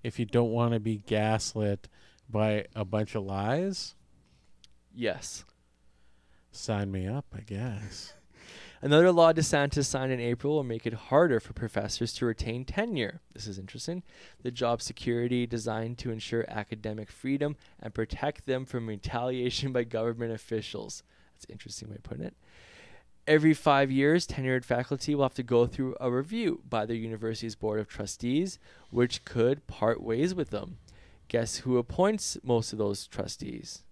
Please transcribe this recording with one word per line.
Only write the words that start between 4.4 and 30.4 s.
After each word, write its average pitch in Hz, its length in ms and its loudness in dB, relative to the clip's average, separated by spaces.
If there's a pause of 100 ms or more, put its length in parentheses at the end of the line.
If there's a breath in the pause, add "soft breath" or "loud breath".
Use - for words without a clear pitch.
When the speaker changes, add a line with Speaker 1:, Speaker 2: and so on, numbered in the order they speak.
Speaker 2:
Yes. - 520 -6 (1040)
Speaker 1:
Sign 101 400 -4
me 95 160 -2
up, 131 180 -4 (100)
I - 60 -12
guess. 104 760 -8
<laughs> - 60 -20 (580 loud breath)
Speaker 2:
Another 165 320 8
law 165 180 10
DeSantis 143 540 2
signed 131 260 -2
in 127 80 0
April 120 360 0
will 147 100 2
make 117 200 -4
it 113 80 -2
harder 135 460 4
for - 140 -8
professors 107 600 -4
to 123 100 -2
retain 117 400 -2
tenure. 170 560 -2 (120)
This 107 140 -12
is 98 100 -8
interesting. 123 460 -8 (380 loud breath)
The 123 100 -6
job 120 300 0
security 120 680 0
designed 113 520 -4
to 123 120 -6
ensure 113 380 -2
academic 107 600 -8
freedom 139 460 -2 (260 soft breath)
and 110 120 -10
protect - 520 -4
them 131 200 -2
from 117 240 -6
retaliation 123 840 -2
by 123 140 0
government 117 480 -2
officials. - 680 -8 (320 soft breath)
That's - 120 -20
an - 80 -18
interesting 110 380 -14
way 104 40 -12
of - 80 -18
putting 135 220 -10
it. - 100 -12 (920 loud breath)
Every 156 280 6
five 139 360 4
years, 143 380 4
tenured 131 380 -2
faculty 131 500 -2
will 139 80 2
have 131 120 0
to 127 80 -4
go 120 220 6
through 131 360 -4
a 127 100 0
review 165 580 -2
by 113 160 0
the 117 120 -2
university's 113 580 -6
Board 107 240 -2
of 104 80 -4
Trustees, 131 720 -2 (300 soft breath)
which 120 340 2
could 131 420 2
part - 380 0
ways 135 320 0
with 170 140 -2